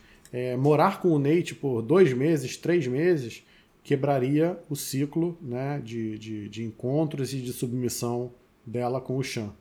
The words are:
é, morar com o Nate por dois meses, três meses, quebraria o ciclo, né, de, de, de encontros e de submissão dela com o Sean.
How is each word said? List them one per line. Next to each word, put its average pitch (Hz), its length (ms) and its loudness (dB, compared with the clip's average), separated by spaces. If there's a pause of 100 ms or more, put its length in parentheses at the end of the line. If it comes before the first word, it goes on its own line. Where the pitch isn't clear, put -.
(320)
é, 123 240 -4
morar 151 460 4
com 180 60 4
o 151 100 6
Nate 160 360 2
por 123 280 -2
dois 151 320 6
meses, 135 420 0
três 160 300 0
meses, 135 580 0 (380)
quebraria 143 720 2 (140)
o 143 60 -4
ciclo, 165 640 -2
né, 135 420 -4
de, 110 320 -6
de, 107 320 -10
de 110 160 -10
encontros 139 680 -2
e 135 60 -4
de 123 120 -6
submissão 120 800 -2 (340)
dela 123 360 -4
com 131 180 -4
o 131 60 -2
Sean. 110 260 -6 (100)